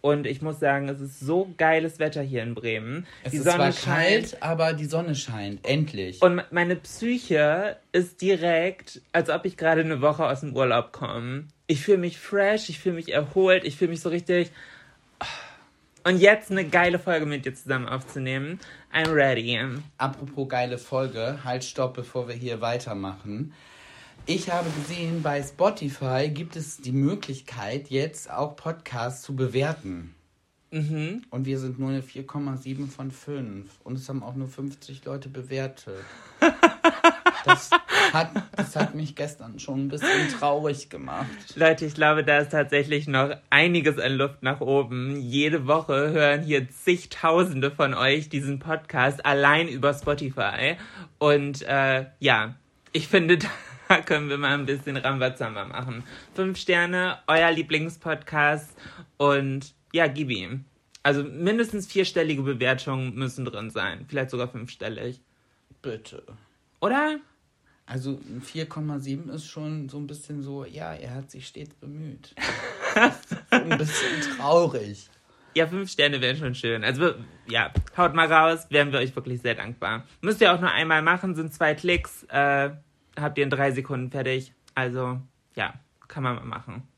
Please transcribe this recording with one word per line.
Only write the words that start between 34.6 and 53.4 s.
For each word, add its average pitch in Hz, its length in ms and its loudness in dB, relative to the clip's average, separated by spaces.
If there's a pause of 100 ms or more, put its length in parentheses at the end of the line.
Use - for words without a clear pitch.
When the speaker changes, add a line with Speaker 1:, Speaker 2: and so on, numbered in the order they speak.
Speaker 2:
Leute 139 240 -10
bewertet. 131 760 -10 (360)
Speaker 1:
<laughs> 320 60 8 (960)
Speaker 2:
Das - 260 6 (420)
hat, 165 180 2 (260)
das - 180 -4
hat - 220 0
mich 151 180 -6
gestern 135 460 -10
schon 135 240 -4
ein 139 40 -2
bisschen 202 480 0
traurig 147 540 0
gemacht. 85 380 -8 (260)
Speaker 1:
Leute, 160 320 6
ich 151 80 -6
glaube, 151 300 4
da 147 140 6
ist 147 120 2
tatsächlich 147 560 0
noch 139 300 0 (140)
einiges 156 500 4
an 131 140 0
Luft 135 280 -2
nach 135 180 -2
oben. 135 600 0
Jede 139 480 0
Woche 147 420 2
hören 147 320 2
hier 143 260 0
zigtausende 165 1040 2
von 139 240 0
euch 143 340 2
diesen 139 300 -4
Podcast 143 680 -2
allein 143 440 4
über 139 260 0
Spotify. 139 840 -2 (420)
Und, 143 440 4
äh, 135 440 2 (120)
ja, 120 380 2 (340)
ich 156 160 -4
finde, 175 320 4 (260)